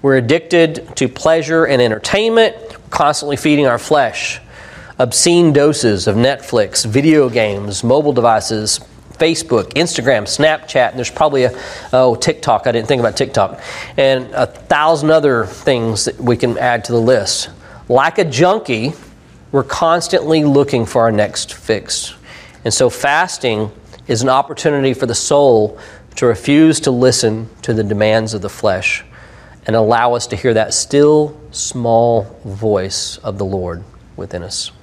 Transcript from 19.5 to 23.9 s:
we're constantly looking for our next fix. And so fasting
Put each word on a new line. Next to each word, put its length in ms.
we're 120
constantly 800
looking 420
for 160
our 100
next 420
fix. 600
And 100
so 160
fasting 840